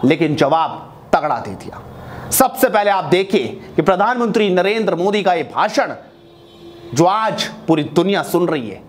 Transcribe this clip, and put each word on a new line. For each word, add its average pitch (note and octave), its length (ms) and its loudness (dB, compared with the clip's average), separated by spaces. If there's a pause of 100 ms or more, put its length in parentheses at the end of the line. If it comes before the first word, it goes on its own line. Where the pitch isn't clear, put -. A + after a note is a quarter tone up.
लेकिन D3+ 320 4
जवाब D3 760 -2
तगड़ा D3 240 2
दे G#2+ 160 -8
दिया। - 280 -14 (500)
सबसे - 380 2
पहले G3+ 220 2
आप F#3 140 0
देखिए F3 420 2 (280)
कि E3+ 60 0
प्रधानमंत्री G#3 680 2
नरेंद्र F#3 460 0
मोदी G3 280 0
का F3+ 100 2
ये E3 120 0
भाषण F3+ 480 -2 (1000)
जो D3 140 4
आज G#3+ 380 0 (240)
पूरी D#3 180 2
दुनिया E3+ 380 0
सुन F3 240 0
रही C#3 220 -4
है F#2+ 200 -14